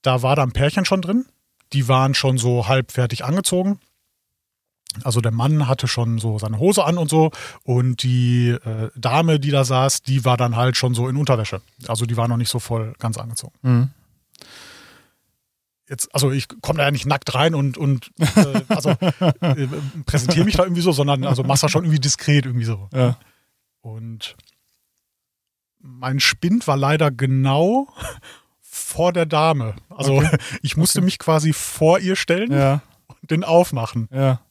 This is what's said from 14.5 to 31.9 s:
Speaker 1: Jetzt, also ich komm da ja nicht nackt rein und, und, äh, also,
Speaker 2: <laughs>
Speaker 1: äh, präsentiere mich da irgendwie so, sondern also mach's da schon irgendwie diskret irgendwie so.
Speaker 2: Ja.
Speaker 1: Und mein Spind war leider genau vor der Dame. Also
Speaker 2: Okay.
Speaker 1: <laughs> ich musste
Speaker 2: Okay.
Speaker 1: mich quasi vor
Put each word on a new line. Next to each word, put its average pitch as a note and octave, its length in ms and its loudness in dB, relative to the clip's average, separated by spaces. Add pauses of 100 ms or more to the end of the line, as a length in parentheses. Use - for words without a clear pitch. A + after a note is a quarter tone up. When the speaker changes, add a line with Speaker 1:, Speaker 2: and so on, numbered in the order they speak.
Speaker 1:
Jetzt, - 240 -10
also C3+ 200 0
ich C3+ 140 -4 (140)
komm - 160 -2
da C#3+ 80 0
ja C#3+ 60 2
nicht C3+ 160 -4
nackt C#3 300 -2
rein D#3+ 180 2
und, C#3 240 -2
und, C#3 400 -2
äh, D#3 500 4
also, F3+ 220 0
Speaker 2:
<laughs> F3 500 0
Speaker 1:
äh, C#3 280 0 (380)
präsentiere D3 380 0
mich G#3+ 120 2
da F#3 80 4
irgendwie F3 180 -2
so, F3+ 100 2
sondern C#3 320 0
also C3+ 200 0
mach's C3+ 160 2
da D3+ 80 2
schon - 160 0
irgendwie D3+ 160 2
diskret C#3+ 460 0
irgendwie B2 200 -2
so. G2+ 260 -6
Speaker 2:
Ja. B2 240 2 (640)
Speaker 1:
Und A2+ 560 -14 (1400)
mein B2+ 380 -6
Spind - 480 0
war C#3 100 2
leider D3 360 2
genau C3+ 760 0 (720)
vor - 520 -2
der E3+ 140 0
Dame. D3+ 500 0 (120)
Also C#3 280 0
Speaker 2:
Okay. D#3 200 4 (120)
Speaker 1:
<laughs> - 140 -12
ich D3 140 -4
musste D#3+ 220 0
Speaker 2:
Okay. F3+ 60 2
Speaker 1:
mich F#3 160 0
quasi D#3 320 2
vor E3 480 2